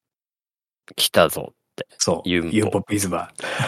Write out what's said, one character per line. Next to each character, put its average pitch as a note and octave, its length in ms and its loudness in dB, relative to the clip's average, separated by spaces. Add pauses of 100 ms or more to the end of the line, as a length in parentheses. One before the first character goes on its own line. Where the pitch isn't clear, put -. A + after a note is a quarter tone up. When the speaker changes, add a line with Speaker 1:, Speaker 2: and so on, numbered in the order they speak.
(960)
Speaker 1:
来 - 140 0
た E2+ 180 6
ぞ - 220 -4
っ - 40 -20 (220)
て。 - 100 -10 (120)
Speaker 2:
そ - 260 0
う。 F2+ 40 -2
Speaker 1:
ユ F2 160 2
ン - 60 -4
ボ。 - 0 -
Speaker 2:
ユ G#2+ 160 2
ン G2+ 40 -2
ボ G2+ 180 0
ビ G#2 100 0
ズ F#2+ 100 -2
マ。 E2+ 260 -4
Speaker 1:
<laughs> - 60 -20 (280)